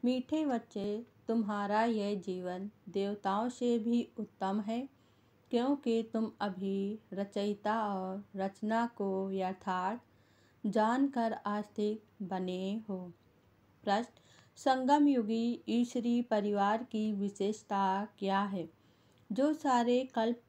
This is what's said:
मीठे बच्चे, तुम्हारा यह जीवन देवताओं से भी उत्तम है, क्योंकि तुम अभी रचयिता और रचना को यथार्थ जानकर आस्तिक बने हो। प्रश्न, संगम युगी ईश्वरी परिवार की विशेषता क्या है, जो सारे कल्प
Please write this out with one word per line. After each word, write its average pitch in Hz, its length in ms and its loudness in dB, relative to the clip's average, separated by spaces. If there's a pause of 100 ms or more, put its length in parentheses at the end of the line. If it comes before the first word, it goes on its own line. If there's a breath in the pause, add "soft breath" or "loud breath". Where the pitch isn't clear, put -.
मीठे 254 420 0
बच्चे, 220 580 -4 (240)
तुम्हारा 208 580 2
यह 208 320 0
जीवन 185 520 -6 (200)
देवताओं 202 600 0
से 240 300 0
भी 233 220 2 (180)
उत्तम 208 420 -4
है, 220 180 -4 (720 soft breath)
क्योंकि 240 500 2 (120)
तुम 220 180 0 (100)
अभी 196 580 -2 (140)
रचयिता 202 640 -2 (120)
और 190 360 -4 (120)
रचना 214 580 -2
को 196 160 -2 (220)
यथार्थ 190 1400 -6
जानकर 233 680 2 (120)
आस्तिक 208 560 -2 (200)
बने 185 680 -4
हो। 190 80 -4 (880)
प्रश्न, 208 380 0 (380 soft breath)
संगम 277 480 4
युगी 233 520 2 (120)
ईश्वरी 240 520 2
परिवार 208 640 2
की 214 280 -2
विशेषता 196 680 -2 (360)
क्या 196 220 2
है, 190 260 -4 (640 soft breath)
जो 269 260 2
सारे 247 480 2 (120)
कल्प 233 340 0